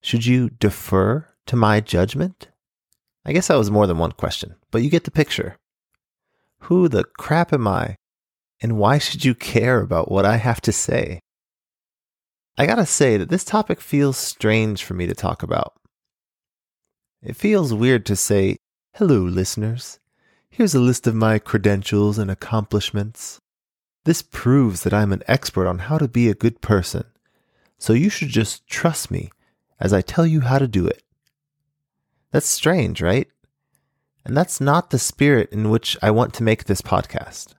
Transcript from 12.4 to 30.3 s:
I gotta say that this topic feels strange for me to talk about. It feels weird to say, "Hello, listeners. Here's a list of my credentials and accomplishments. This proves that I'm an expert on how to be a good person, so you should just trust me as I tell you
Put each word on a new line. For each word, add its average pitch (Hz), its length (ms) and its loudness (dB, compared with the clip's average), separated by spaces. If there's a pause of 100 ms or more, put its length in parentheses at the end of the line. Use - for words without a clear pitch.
I 143 100 2
gotta 220 200 2
say 123 320 2
that 87 100 -2
this 180 160 -2
topic 208 360 -2
feels 143 360 0
strange 110 680 -2
for - 120 -10
me 90 120 -4
to 90 80 -4
talk 87 300 -4
about. 82 300 -4 (1500)
It - 140 -12
feels 190 360 2
weird 117 340 2
to 101 100 0
say, 95 400 0 (380)
"Hello, 151 260 4
listeners. 92 800 -4 (500)
Here's 202 240 0
a 131 60 4
list 123 260 2
of 113 80 0
my 110 240 2
credentials 104 800 0
and 98 140 -4
accomplishments. 104 1080 -6 (680)
This 160 180 0
proves 123 600 0
that 98 100 0
I'm 104 180 0
an 92 160 -6
expert 95 380 -2
on 90 140 -2
how 131 180 -4
to 151 100 0
be 120 220 2
a 98 40 0
good - 280 -2
person, - 420 -2 (720)
so - 140 0
you 143 160 2
should 151 220 -6
just - 360 -4
trust - 440 -4
me - 200 -8 (480)
as 98 140 0
I 98 80 4
tell - 260 0
you 160 140 2